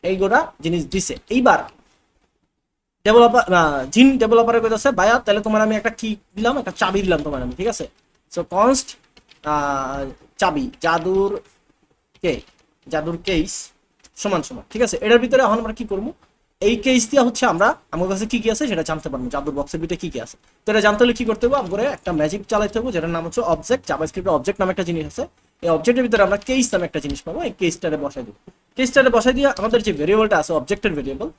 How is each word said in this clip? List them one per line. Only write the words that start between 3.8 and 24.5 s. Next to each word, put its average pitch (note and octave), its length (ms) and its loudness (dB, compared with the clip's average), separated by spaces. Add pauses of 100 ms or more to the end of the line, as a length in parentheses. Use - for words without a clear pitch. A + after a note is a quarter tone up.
জিন B3 320 4
ডেভেলপারে A3+ 420 4
কইতাছে, A3 320 0
"ভাইয়া, G#3+ 280 2
তাহলে G#3 220 0
তোমার G#3+ 200 0
আমি G#3+ 140 0
একটা G#3+ 140 -2
কি A3 260 -6 (200)
দিলাম? A#3 220 0
একটা F#3+ 140 -6
চাবি G3 300 0
দিলাম E3+ 220 0
তোমার C#3+ 180 -6
আমি।" B2 160 -6
ঠিক F#3+ 100 -4
আছে? A#3 200 -6 (440)
So F3 120 -6
কনস্ট, A3 540 0 (460)
আহ, C#3 640 -2 (320)
চাবি, D3+ 340 0 (100)
জাদুর F#3 600 0 (800)
কে-, C#3+ 180 -2 (480)
জাদুর D#3+ 380 -4
কেস F#3 440 -2 (460)
সমান - 260 -2
সমান। B3 280 -14
ঠিক G#3+ 120 -4
আছে? A3 160 0
এটার A3+ 220 4
ভিতরে B3+ 240 2
এখন A3 160 2
আমরা A3 140 -8
কি A#3 100 -10
করবো? G#3+ 300 -6 (460)
এই G#3+ 160 2
কেস B3+ 340 2
দিয়া C#4 140 4
হচ্ছে A#3+ 220 0
আমরা, G3+ 300 2 (160)
আমার F#3 180 -4
কাছে G3 160 -4
কি A3+ 140 -4
কি A3 120 -2
আছে C4+ 160 -2
সেটা E3 160 -2
জানতে D#3 260 -6
পারবো, B2+ 200 -6
জাদুর C#3+ 260 -6
বক্সের C#3+ 260 -6
ভিতরে E3+ 160 -6
কি F3 120 -8
কি B2 120 -8
আছে। - 160 -16 (280)
তো G#3+ 60 0
এটা G#3+ 100 2
জানতে G#3 220 4
হলে A#3+ 100 4
কি A#3 120 -4
করতে A3 220 -2
হবে? C4+ 80 2
আমাদের G3+ 240 -4
একটা A#3 320 -4
ম্যাজিক D#3+ 340 -2
চালাইতে G#3+ 340 -2
হবে, B3 120 -4
যেটার E3 180 -4
নাম E3 160 -4
হচ্ছে E3+ 160 -4
অবজেক্ট। F3 460 -2
জাভাস্ক্রিপ্টে D#3+ 440 -2
অবজেক্ট D#3 280 0